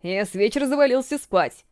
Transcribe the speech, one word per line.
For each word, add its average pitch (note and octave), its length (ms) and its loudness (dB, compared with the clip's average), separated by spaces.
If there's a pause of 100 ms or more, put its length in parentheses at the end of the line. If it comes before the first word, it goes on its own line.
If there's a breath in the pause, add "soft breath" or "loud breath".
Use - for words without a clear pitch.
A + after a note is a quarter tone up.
Я F#3+ 240 -4
с - 80 -14
вечера A3 320 0
завалился C4+ 520 0
спать. - 540 -2